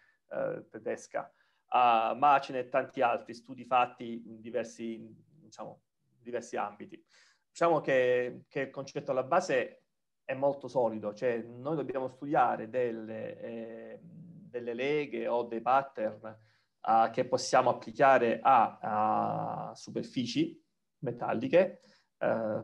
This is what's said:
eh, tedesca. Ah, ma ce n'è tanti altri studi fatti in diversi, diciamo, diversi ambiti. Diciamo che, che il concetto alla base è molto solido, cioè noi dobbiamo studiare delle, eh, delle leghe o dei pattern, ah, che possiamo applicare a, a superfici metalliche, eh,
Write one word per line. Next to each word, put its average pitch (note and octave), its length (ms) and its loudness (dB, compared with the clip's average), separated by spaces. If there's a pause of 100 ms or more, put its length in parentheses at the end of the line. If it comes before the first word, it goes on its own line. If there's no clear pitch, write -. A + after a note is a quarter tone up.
(300)
eh, - 380 -6
tedesca. - 640 -8 (420)
Ah, A#2 440 4
ma C#3+ 220 6
ce C#3+ 120 -8
n'è B2 160 -4
tanti C3 320 -2
altri A#2+ 320 0
studi B2+ 320 -16
fatti A#2+ 600 0
in A2 140 -18
diversi, A2+ 680 -8 (320)
diciamo, A2 440 -18 (360)
diversi A#2 360 -8
ambiti. G#2 460 -8 (460)
Diciamo E3+ 320 2
che, B2 680 2
che C#3+ 120 -6
il C3+ 100 -6
concetto C#3 400 -8
alla C3 120 0
base C3+ 640 0 (400)
è C3 100 -6
molto C#3 340 -2
solido, A2 460 0
cioè A#2 240 0
noi B2 380 -6
dobbiamo C3 320 -4
studiare B2 600 0
delle, A2+ 720 -4
eh, A2+ 640 -12
delle - 720 -10
leghe B2+ 540 -2
o A#2+ 160 0
dei A2+ 160 -6
pattern, A2 800 -2 (440)
ah, A2+ 280 6
che B2 160 -2
possiamo B2+ 440 4
applicare A#2+ 720 4
a, A2 1300 2
a A2+ 40 -14
superfici - 880 -4 (360)
metalliche, B2 840 0 (380)
eh, A2+ 460 -2